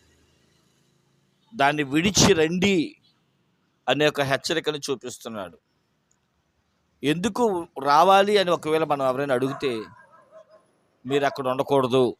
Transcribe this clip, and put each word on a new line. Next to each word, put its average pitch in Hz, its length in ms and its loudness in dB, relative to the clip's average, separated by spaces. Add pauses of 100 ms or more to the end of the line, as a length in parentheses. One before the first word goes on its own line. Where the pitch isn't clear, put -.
(1500)
దాన్ని 143 280 2
విడిచి 160 500 2
రండి 170 640 0 (920)
అనే 143 200 2
ఒక 143 120 -4
హెచ్చరికను 151 560 -4
చూపిస్తున్నాడు. 113 840 -12 (1500)
ఎందుకు 180 600 -2 (180)
రావాలి 190 540 6
అని 180 120 0
ఒకవేళ 156 340 0
మనం 143 220 -2
ఎవరైనా 135 280 -2
అడిగితే, 127 500 -4 (1200)
"మీరు 139 200 0
అక్కడ 135 220 -4
ఉండకూడదు 131 720 0